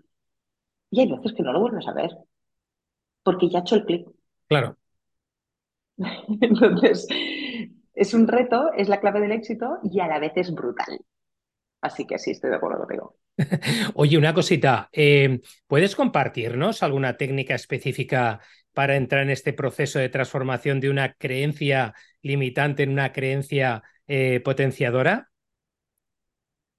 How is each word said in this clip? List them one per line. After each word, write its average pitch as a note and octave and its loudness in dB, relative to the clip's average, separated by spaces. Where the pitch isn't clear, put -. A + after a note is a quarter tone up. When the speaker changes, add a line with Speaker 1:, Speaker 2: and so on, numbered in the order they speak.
Speaker 1:
y G#3 4
hay B3 4
veces G#3 -6
que - -4
no C3 -2
lo D#3+ 2
vuelves G#3+ -2
a - -6
ver, - -4
porque F3+ 2
ya F3 -2
ha F3+ 0
hecho A#3 2
el A#3 2
clic. F3 -4
Speaker 2:
Claro. C#3+ 0
Speaker 1:
<laughs> - -8
Entonces, A3+ 6
es G3+ 2
un A3+ 6
reto, B3 2
es G3+ 0
la G3 2
clave G3+ 2
del G#3 0
éxito A3+ -4
y F#3+ -2
a F3 0
la D#3 0
vez D#3 -2
es F3+ -6
brutal. - -6
Así - -6
que F2+ -4
sí, - -4
estoy - -6
de G2+ 0
acuerdo - -4
contigo. - -10
Speaker 2:
<laughs> G3 -2
Oye, D3+ 4
una D#3 4
cosita, C#3 2
eh, C#3 4
¿puedes F3 2
compartirnos C3 -2
alguna C3+ 0
técnica C#3 -4
específica B2 -2
para C#3 2
entrar C#3 0
en C#3 -2
este C#3 -2
proceso C#3+ -4
de C3 0
transformación C3 -4
de C3+ 0
una C3+ -2
creencia C3+ -2
limitante C#3+ -2
en C3+ 0
una C#3 -2
creencia, C3+ -2
eh, C3 0
potenciadora? C3+ 0